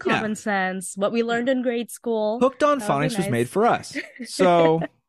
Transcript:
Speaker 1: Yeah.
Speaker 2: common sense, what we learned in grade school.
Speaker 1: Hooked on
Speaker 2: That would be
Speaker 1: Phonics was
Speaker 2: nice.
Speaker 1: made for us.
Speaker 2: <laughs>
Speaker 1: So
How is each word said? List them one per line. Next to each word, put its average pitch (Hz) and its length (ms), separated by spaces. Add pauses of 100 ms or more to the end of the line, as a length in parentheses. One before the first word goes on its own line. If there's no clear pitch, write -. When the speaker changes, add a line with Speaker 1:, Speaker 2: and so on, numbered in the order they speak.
Speaker 1:
Yeah. - 100
Speaker 2:
common 214 200
sense, 190 600
what 190 160
we 233 100
learned 233 260
in 262 140
grade 240 260
school. 220 520
Speaker 1:
Hooked 262 200
on 294 180
Speaker 2:
That 226 100
would 156 100
be 147 80
Speaker 1:
Phonics - 100
was 180 80
Speaker 2:
nice. 131 60
Speaker 1:
made 120 180
for 208 160
us. 208 320 (140)
Speaker 2:
<laughs> 240 160
Speaker 1:
So 165 540 (280)